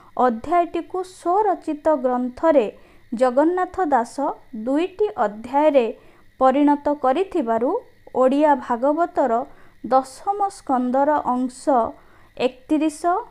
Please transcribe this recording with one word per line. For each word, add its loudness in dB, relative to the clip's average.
ଅଧ୍ୟାୟଟିକୁ -2
ସ୍ୱରଚିତ -2
ଗ୍ରନ୍ଥରେ 0
ଜଗନ୍ନାଥ 0
ଦାସ -2
ଦୁଇଟି -2
ଅଧ୍ୟାୟରେ 0
ପରିଣତ 4
କରିଥିବାରୁ -2
ଓଡ଼ିଆ 4
ଭାଗବତର -2
ଦଶମ -2
ସ୍କନ୍ଦର -2
ଅଂଶ -2
ଏକତିରିଶ, -2